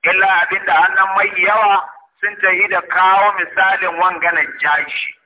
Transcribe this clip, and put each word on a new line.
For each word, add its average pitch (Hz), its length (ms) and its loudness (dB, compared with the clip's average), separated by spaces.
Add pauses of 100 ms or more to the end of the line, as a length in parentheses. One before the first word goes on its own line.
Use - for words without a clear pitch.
Illa 190 220 2 (160)
abin 190 220 -4
da 180 100 0
annan 185 420 2
mai 196 200 0
yawa 202 480 2 (360)
sun 202 200 -4
tahi 185 280 0
da 185 140 -2
kawo 190 500 2
misalin 185 680 -2
wanga 170 340 0
Najashi. 147 840 -4 (120)